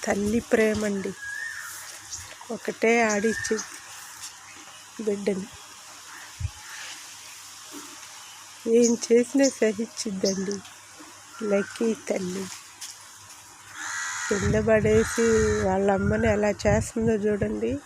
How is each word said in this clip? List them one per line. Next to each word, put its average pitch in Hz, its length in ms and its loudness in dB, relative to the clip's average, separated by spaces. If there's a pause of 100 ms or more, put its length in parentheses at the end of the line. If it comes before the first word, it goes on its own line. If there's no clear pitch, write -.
తల్లి 208 320 0
ప్రేమండి. 214 720 2 (1400)
ఒకటే 220 520 2
ఆడిచ్చి 214 540 0 (1500)
బిడ్డని. 202 440 -2 (3250)
ఏం 233 260 8
చేసినా 240 560 4
సహిచ్చిద్దండి 196 1040 -2 (920)
లక్కీ 202 480 0
తల్లి. 190 520 -4 (1800)
కింద 208 260 2
పడేసి 214 680 4 (360)
వాళ్ళ 196 300 4
అమ్మని 202 360 2
ఎలా 208 220 4
చేస్తుందో 220 600 2
చూడండి. 214 760 0